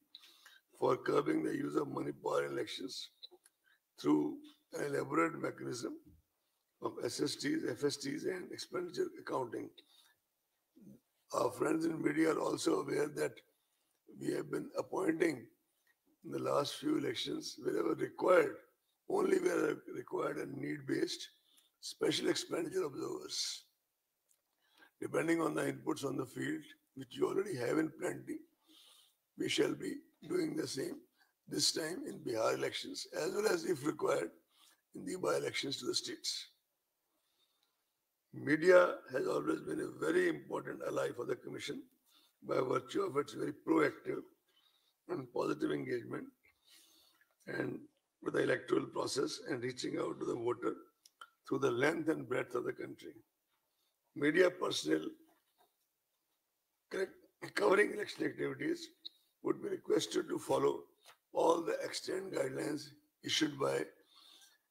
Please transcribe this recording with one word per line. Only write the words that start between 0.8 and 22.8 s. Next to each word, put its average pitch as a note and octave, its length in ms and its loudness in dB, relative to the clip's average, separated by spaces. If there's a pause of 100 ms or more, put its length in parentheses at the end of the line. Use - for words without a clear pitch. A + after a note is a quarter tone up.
curbing D3 480 2
the - 140 0
use C#3+ 180 -2
of D3+ 140 2
money C#3 240 -4
power C#3+ 320 0
in C#3+ 80 -6
elections - 560 -6 (880)
through D3 380 2 (380)
an D#3+ 100 -2
elaborate C#3+ 560 0
mechanism C3 540 -6 (880)
of A2+ 100 -4 (100)
S B2 200 -2
S C#3 140 -2
Ts, D3+ 300 -2
F B2+ 160 -4
S C#3+ 140 2
Ts, D3+ 280 -4
and - 280 -4
expenditure - 540 -4 (120)
accounting. A#2 520 -4 (1600)
Our - 180 2
friends D#3+ 360 2
in E3 160 -2
media D#3 320 4
are - 40 0
also - 420 2
aware C#3+ 280 0
that D3 240 -2 (880)
we D3 140 0
have C#3+ 160 -4
been - 260 -4
appointing E3 720 0 (800)
in - 40 -10
the C#3 100 -4
last C#3 340 0
few D3+ 240 0
elections, A#2+ 680 -4
wherever - 300 2
required, - 640 4 (520)
only - 300 4
where - 380 2 (180)
required - 420 -4
and - 220 -6
need-based, D3 680 -2 (540)
special - 480 0
expenditure E3+ 540 -2